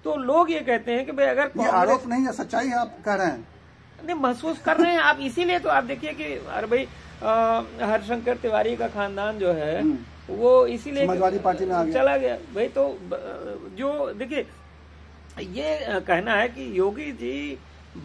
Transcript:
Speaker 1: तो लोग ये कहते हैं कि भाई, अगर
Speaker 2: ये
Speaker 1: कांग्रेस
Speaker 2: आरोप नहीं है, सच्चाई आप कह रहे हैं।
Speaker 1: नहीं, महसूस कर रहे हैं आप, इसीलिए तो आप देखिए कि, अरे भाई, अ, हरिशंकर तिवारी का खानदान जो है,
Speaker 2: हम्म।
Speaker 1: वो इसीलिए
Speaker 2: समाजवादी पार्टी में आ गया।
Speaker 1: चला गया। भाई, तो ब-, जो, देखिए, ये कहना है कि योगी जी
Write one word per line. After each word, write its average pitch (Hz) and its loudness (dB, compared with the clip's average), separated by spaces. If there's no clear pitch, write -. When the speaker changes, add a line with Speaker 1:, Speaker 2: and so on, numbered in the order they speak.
Speaker 1:
तो 302 -2
लोग 311 4
ये 311 0
कहते 240 0
हैं 254 0
कि 302 -8
भाई, 277 2
अगर 254 2
Speaker 2:
ये 285 2
Speaker 1:
कांग्रेस - 0
Speaker 2:
आरोप 185 4
नहीं 254 0
है, 233 -2
सच्चाई 240 -2
आप 240 -2
कह 208 2
रहे 190 2
हैं। 120 -4
Speaker 1:
नहीं, 339 -2
महसूस 277 -2
कर 320 2
रहे 339 6
हैं 330 4
आप, 294 4
इसीलिए 349 0
तो 311 0
आप 277 4
देखिए 277 -6
कि, 302 -10
अरे 220 -6
भाई, 247 2
अ, 226 2
हरिशंकर 233 0
तिवारी 220 0
का 226 -2
खानदान 202 -2
जो 185 2
है, 156 0
Speaker 2:
हम्म। 302 2
Speaker 1:
वो 240 6
इसीलिए 277 -2
Speaker 2:
समाजवादी 185 2
पार्टी 185 0
में 185 -2
आ 170 2
गया। 165 -2
Speaker 1:
चला 269 4
गया। 254 0
भाई, - -4
तो 277 0
ब-, 190 -10
जो, 277 -2
देखिए, 254 -6
ये 226 -4
कहना 196 0
है 226 2
कि 240 -6
योगी 233 0
जी 240 -8